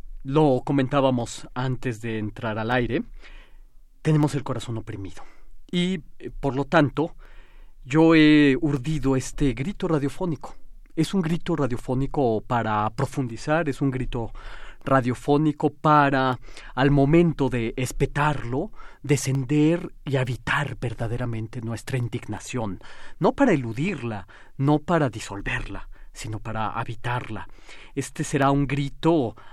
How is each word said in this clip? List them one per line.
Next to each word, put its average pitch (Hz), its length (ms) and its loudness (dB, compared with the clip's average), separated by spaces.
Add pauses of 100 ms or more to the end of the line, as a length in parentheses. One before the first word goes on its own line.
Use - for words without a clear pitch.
(240)
Lo 135 420 4
comentábamos 135 880 2
antes 123 480 -2
de 113 160 -4
entrar 107 400 -4
al 110 140 -2
aire. 127 320 2 (1000)
Tenemos 151 320 4
el 139 100 -4
corazón 117 360 -6
oprimido. 98 420 -10 (500)
Y, 180 300 0 (160)
eh, - 220 -12
por 131 160 -2
lo 139 100 0
tanto, 151 500 2 (720)
yo 160 300 6
he 151 440 8
urdido 139 560 0
este 131 380 0
grito 170 340 -4
radiofónico. 156 680 -2 (400)
Es 160 180 0
un 190 80 4
grito 160 340 0
radiofónico 127 840 0
para 107 480 0
profundizar, 139 800 -2
es 127 100 -6
un 139 120 2
grito 123 400 -4 (520)
radiofónico 143 880 2
para, 139 680 4 (340)
al 143 180 4
momento 143 580 6
de 117 260 -2
espetarlo, 143 960 -2 (320)
descender 147 880 2 (120)
y 139 100 -2
habitar 127 640 -2
verdaderamente 117 840 -6
nuestra 113 360 -6
indignación. 113 800 -6 (400)
No 208 140 4
para 262 180 4
eludirla, 120 760 -2 (300)
no 147 220 4
para 156 300 2
disolverla, 104 800 -6 (240)
sino 110 260 -8
para 110 300 -4
habitarla. 113 800 -6 (480)
Este 139 280 -6
será 139 260 2
un 143 160 4
grito 143 720 0 (180)